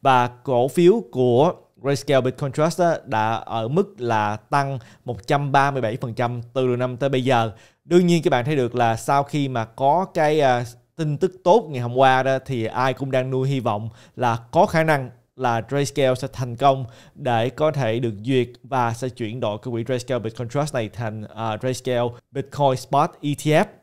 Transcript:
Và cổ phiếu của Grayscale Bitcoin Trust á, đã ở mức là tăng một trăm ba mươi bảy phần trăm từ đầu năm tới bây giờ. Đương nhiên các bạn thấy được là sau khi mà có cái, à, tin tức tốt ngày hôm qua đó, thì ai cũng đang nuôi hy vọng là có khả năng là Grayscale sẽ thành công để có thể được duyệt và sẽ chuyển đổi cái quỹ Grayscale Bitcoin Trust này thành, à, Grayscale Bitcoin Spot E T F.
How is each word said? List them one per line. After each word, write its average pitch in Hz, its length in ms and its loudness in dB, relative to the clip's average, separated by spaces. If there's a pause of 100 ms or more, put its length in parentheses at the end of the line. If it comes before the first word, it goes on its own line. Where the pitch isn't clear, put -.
Và 127 260 4
cổ 123 400 -2
phiếu 180 440 4
của 127 420 4 (280)
Grayscale 135 400 0
Bitcoin 127 300 -4
Trust 165 300 -2
á, 165 240 2
đã 110 280 0
ở 113 340 -6
mức 175 340 -2
là 107 360 0 (120)
tăng 139 300 -2 (260)
một 110 220 -10
trăm 143 240 0
ba 139 200 2
mươi 135 100 -4
bảy 113 200 -4
phần 120 120 -8
trăm 120 280 -4 (120)
từ 131 140 0
đầu 123 80 0
năm 127 220 -4
tới 139 120 -2
bây 131 140 0
giờ. 117 280 2 (340)
Đương 180 220 4
nhiên 170 160 4
các 170 60 2
bạn 123 160 2
thấy 151 100 0
được 120 200 0
là 117 200 2
sau 139 280 0
khi 143 240 -2
mà 120 180 -4
có 143 480 0
cái, 156 260 2
à, 123 260 2 (300)
tin 151 220 -2
tức 180 140 0 (120)
tốt 185 260 4
ngày 127 120 -6
hôm 120 160 -4
qua 131 260 6
đó, 135 220 0
thì 120 200 -4
ai 127 280 -2
cũng - 180 -8
đang 131 200 -2
nuôi 131 180 -2
hy 135 100 -2
vọng 110 300 -4 (260)
là 120 220 -2 (140)
có 175 140 4
khả 160 180 0
năng 143 260 0 (260)
là 117 340 0
Grayscale 139 460 0
sẽ 135 180 -8
thành 123 220 -8
công 135 300 2 (300)
để 123 340 0
có 151 220 0
thể 123 280 -2
được 117 220 -2
duyệt 123 260 0 (160)
và 120 300 -2
sẽ 127 160 -6
chuyển 120 300 -8
đổi 110 220 -2
cái 127 100 -8
quỹ 117 120 -4
Grayscale 123 360 -4
Bitcoin 113 300 -8
Trust 147 240 -4
này 113 160 -4
thành, 110 340 -8 (120)
à, 110 260 -4
Grayscale 123 460 -2 (240)
Bitcoin 135 440 -2
Spot 147 340 0 (120)
E 147 80 -4 (140)
T 151 40 -2
F. 156 180 4 (180)